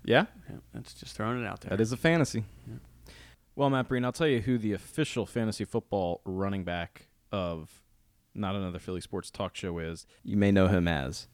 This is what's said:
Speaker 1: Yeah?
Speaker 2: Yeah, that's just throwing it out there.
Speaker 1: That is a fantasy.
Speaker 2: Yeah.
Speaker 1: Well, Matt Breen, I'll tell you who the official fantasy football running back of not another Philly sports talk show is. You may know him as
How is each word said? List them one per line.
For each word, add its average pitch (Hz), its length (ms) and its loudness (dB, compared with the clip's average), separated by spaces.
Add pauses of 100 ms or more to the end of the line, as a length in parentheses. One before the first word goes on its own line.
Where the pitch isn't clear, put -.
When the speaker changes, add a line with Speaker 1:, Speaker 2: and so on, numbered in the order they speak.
Speaker 1:
Yeah? 139 220 4 (240)
Speaker 2:
Yeah, - 60 -12 (180)
that's - 180 -12
just - 240 -16
throwing 117 260 -4
it 110 40 -6
out - 140 -8
there. - 100 -12
Speaker 1:
That 101 100 0
is 113 120 2
a - 40 -4
fantasy. 156 480 2 (240)
Speaker 2:
Yeah. 113 60 -12 (800)
Speaker 1:
Well, 139 160 2
Matt 131 180 2
Breen, 123 160 2
I'll 123 80 0
tell 160 140 2
you 127 140 4
who 123 180 2
the 107 140 0
official 110 520 -2
fantasy 110 400 -2
football 92 600 -2
running 95 380 -2
back 87 420 -6 (240)
of 85 520 -4 (520)
not 98 200 -2
another 90 240 -4
Philly 90 220 -6
sports - 300 -8
talk 92 240 -6
show 85 240 -6
is. 82 280 -8 (160)
You - 140 -2
may 101 160 6
know 95 160 6
him 87 200 4
as 69 460 -2